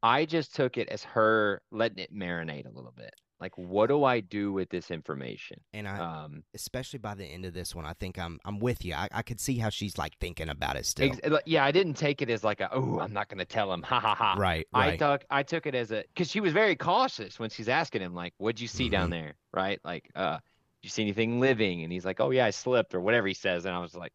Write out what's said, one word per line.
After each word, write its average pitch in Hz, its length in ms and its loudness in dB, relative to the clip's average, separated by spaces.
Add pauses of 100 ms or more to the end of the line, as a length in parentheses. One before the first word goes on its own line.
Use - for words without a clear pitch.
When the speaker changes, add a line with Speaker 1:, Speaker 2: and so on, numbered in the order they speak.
Speaker 1:
I 127 220 6
just 160 300 -2
took 131 240 2
it 110 100 -2
as - 160 -8
her 110 640 4
letting 110 280 0
it 87 160 -10
marinate 85 520 -6
a 62 40 -16
little 60 260 -16
bit. 57 180 -16 (240)
Like, 92 200 -10
what 95 300 4
do 143 160 4
I 123 160 4
do 101 300 -4
with 95 200 -2
this 87 200 -6
information? 69 680 -8 (140)
Speaker 2:
And 104 120 -8
I, 101 120 -6
Speaker 1:
Um, 78 440 -10 (120)
Speaker 2:
especially - 460 -8
by 104 140 -6
the 98 120 -12
end 85 180 -10
of 92 80 -6
this 87 220 -8
one, 85 100 -8
I 76 80 -6
think 92 260 -8
I'm, 85 280 -6
I'm 104 140 -6
with 120 220 0
you. 87 120 -4
I, 87 180 -4
I 113 80 -4
could 113 200 -8
see 131 180 0
how 113 100 0
she's, 104 300 -4
like, 78 220 -4
thinking 82 280 -6
about 71 280 -2
it 64 100 -4
still. - 260 2
Speaker 1:
ex-, 123 100 -6
like, 151 220 2
yeah, 160 180 4
I 139 80 6
didn't 170 240 2
take 143 280 0
it 117 80 -2
as, 113 140 0
like, 104 180 2
a, 92 100 -2
"Oh, 127 260 0
I'm 101 140 -4
not 101 160 -4
gonna 95 160 -6
tell 104 260 0
him, 87 120 -2
ha, 123 180 2
ha, 107 140 4
ha." 101 240 4
Speaker 2:
Right, 87 340 2
Speaker 1:
I 127 180 6
Speaker 2:
right. 82 80 0
Speaker 1:
took, 143 300 2
I 139 140 2
took 160 240 -2
it 143 80 -2
as 120 180 -2
a, 107 100 -2 (120)
'cause 175 160 0
she 214 100 0
was 180 140 2
very 202 220 6
cautious 180 640 0
when 110 120 -4
she's 110 180 -6
asking 135 320 2
him, 90 140 -6
like, 87 240 -6
"What'd 117 200 -2
you 120 100 -6
see 123 200 -2
down 92 220 2
Speaker 2:
Mm-hmm. 82 120 -4
Speaker 1:
there?" 76 120 -10 (180)
Right? 95 320 0
Like, 85 300 -8
uh, 78 240 -2
"Did - 460 -20
you - 60 -12
see 113 120 -2
anything 113 360 0
living?" 107 440 2
And 82 100 -6
he's 90 140 -4
like, 95 140 -2
"Oh, 135 100 2
yeah, 127 160 4
I 104 40 4
slipped," 123 440 0
or 90 80 0
whatever 110 260 4
he 95 60 -2
says. 90 320 -2
And 90 100 -4
I 87 40 -2
was 87 140 -10
like 87 200 -12